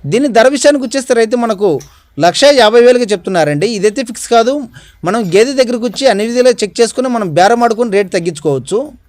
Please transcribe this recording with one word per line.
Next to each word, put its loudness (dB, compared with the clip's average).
దీని 0
ధర 6
విషయానికి 2
వచ్చేస్తే -4
రైతు 0
మనకు -2
లక్ష 2
యాభై 4
వేలుగా 4
చెప్తున్నారండి. -2
ఇదైతే -2
ఫిక్స్ -14
కాదు. 2
మనం -2
గేదె 4
దగ్గరకు -2
వచ్చి -4
అన్ని -2
విధాలుగా 2
చెక్ -8
చేసుకుని -2
మనం -4
బేరం 4
ఆడుకొని -2
రేటు -2
తగ్గించుకోవచ్చు. -4